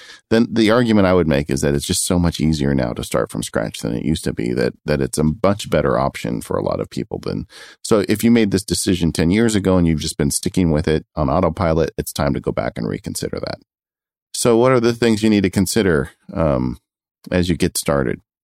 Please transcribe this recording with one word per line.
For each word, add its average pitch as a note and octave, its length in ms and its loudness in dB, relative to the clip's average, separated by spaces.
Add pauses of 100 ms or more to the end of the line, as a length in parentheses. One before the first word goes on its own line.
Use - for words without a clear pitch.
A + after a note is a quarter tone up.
(280)
Then A2+ 220 2
the A2 200 2
argument A2 360 4
I F#2 80 4
would F2 120 4
make D2 220 2
is C#2 140 -2
that C#2+ 120 2
it's D2 120 -2
just - 180 -2
so F2+ 140 0
much E2+ 200 0
easier D2 360 0
now B1 180 -2
to - 100 -8
start - 280 -4
from A1 120 -6
scratch - 380 -6
than A1+ 140 -4
it A1+ 100 -6
used D#2 200 -2
to C2+ 100 -4
be, A#1 180 -4
that, A#1+ 220 -2 (100)
that D2 160 -2
it's B1+ 160 -4
a D#2 160 2 (100)
much G2+ 280 0
better C#2 280 2
option A#1+ 440 -4
for - 160 -6
a G1+ 40 -2
lot G1+ 180 -4
of - 100 -10
people - 280 -8
than, G1+ 280 -8 (360)
so G#2 280 2
if G#2 120 0
you A#3 80 4
made A2+ 200 4
this F#2+ 120 0
decision F2 480 0
ten E2 200 0
years A2 240 2
ago F#2 240 2
and E2+ 100 2
you've D#2 140 0
just - 160 -6
been D2 120 0
sticking - 400 0
with D2+ 160 0
it D#2 200 0 (100)
on D2+ 140 -2
autopilot, D#2+ 680 0
it's - 160 -6
time C#2+ 220 -2
to - 60 -6
go - 120 -4
back A#1 240 -6
and A#1 100 -6
reconsider - 540 -8
that. - 200 -10 (760)
So A#2 240 2
what B2+ 120 4
are B2+ 100 4
the A2+ 120 2
things A2+ 300 0
you A2 80 4
need G#2 140 4
to F#2 60 2
consider, F#2 600 2 (240)
um, B1+ 440 0 (520)
as F2+ 180 0
you E2 80 0
get - 220 -2
started? C2+ 420 -2 (240)